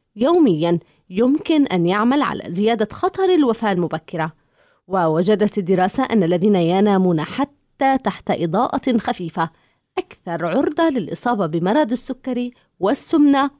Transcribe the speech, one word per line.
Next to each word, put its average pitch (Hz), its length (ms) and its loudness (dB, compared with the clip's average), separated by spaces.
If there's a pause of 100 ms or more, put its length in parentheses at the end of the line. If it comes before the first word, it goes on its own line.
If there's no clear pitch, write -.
(160)
يوميًا 208 600 2 (320)
يمكن 269 560 2
أن 175 200 0
يعمل 226 360 2
على - 260 -4
زيادة 208 440 0
خطر 381 320 -2
الوفاة 247 480 2
المبكرة. 160 600 -4 (560)
ووجدت 180 680 0
الدراسة 185 440 0
أن 226 200 2
الذين 175 340 2
ينامون 185 640 2
حتى - 760 -4
تحت - 320 -6
إضاءة 202 680 -2
خفيفة 175 520 -4 (480)
أكثر 170 480 -8
عرضة 302 420 0
للإصابة 220 580 -2
بمرض 190 460 0
السكري 247 580 -8 (300)
والسمنة 277 800 2